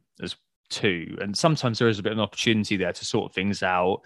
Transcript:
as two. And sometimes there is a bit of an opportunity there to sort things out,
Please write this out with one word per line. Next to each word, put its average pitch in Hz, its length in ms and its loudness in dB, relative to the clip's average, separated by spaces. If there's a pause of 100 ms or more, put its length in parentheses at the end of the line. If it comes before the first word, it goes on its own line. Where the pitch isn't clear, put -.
(220)
as - 160 -8 (320)
two. 87 500 -2
And 98 180 -6
sometimes 143 420 2
there 120 100 4
is 104 100 0
a 98 40 -6
bit 104 100 -2
of 107 40 -4
an 110 60 0
opportunity 107 540 0
there 87 160 0
to - 120 -12
sort 98 280 -2
things 95 280 -2
out, 92 440 0